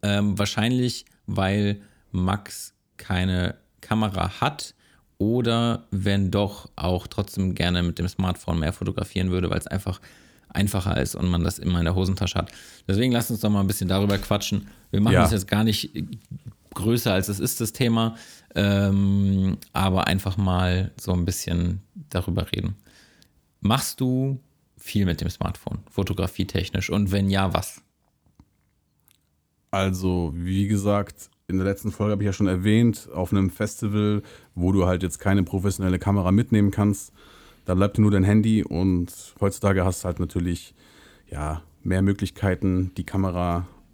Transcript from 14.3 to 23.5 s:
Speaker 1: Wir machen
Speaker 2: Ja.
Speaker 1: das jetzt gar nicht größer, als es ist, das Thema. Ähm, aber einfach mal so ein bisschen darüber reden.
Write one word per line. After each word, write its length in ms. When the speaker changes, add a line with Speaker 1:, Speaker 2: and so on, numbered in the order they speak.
Speaker 1:
Wir 100
machen 140
Speaker 2:
Ja. 80
Speaker 1:
das 100
jetzt 160
gar 160
nicht 260
größer, 400
als 140
es 140
ist, 180
das 140
Thema. 420
Ähm, 1000
aber 340
einfach 300
mal 600
so 140
ein 140
bisschen 560
darüber 440
reden. 220